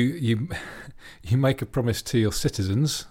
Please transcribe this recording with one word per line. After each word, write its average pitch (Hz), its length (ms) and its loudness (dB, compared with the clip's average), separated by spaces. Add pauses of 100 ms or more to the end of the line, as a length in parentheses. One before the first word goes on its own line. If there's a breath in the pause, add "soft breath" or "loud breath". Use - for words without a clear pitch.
(280)
you, 113 220 0 (380 loud breath)
<laughs> - 360 -20
you 95 140 2
make 135 240 2
a 117 40 -4
promise 117 380 0
to - 140 0
your 107 140 4
citizens 120 800 0